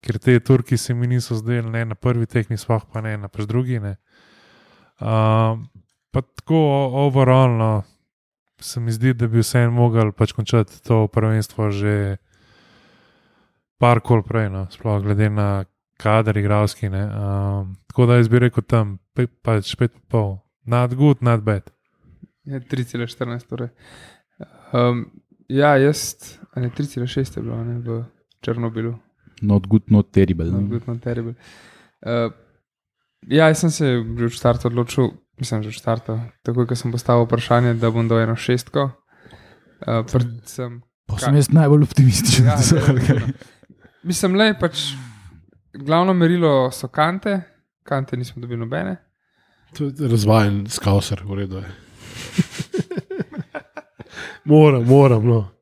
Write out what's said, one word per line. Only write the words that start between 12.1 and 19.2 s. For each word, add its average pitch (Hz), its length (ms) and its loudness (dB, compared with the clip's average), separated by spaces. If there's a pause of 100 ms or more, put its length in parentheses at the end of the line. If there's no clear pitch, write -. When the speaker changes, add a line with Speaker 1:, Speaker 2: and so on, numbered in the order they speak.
Speaker 1:
par 120 200 4
kol 113 220 2
prej, 110 260 -4
no, 95 180 -8
sploh 104 340 -4
glede 104 280 0
na 101 360 -2 (360)
kader 107 360 2
igralski, 104 520 0
ne. 95 160 -4
A, 104 200 -6 (600)
tako 123 220 2
da 120 80 6
jaz 117 140 6
bi 120 120 4
rekel 120 240 0
tam 104 340 -2 (120)
pe-, 123 180 -4